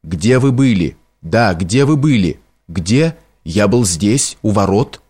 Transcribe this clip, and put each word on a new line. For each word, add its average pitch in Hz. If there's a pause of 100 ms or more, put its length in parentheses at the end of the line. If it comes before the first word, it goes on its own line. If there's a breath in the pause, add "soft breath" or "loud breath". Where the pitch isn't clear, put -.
Где 92
вы 135
были? 120 (240)
Да, 101
где 95
вы 151
были? 127 (280)
Где? 120 (280)
Я 101
был 120
здесь, 101
у 110
ворот. 98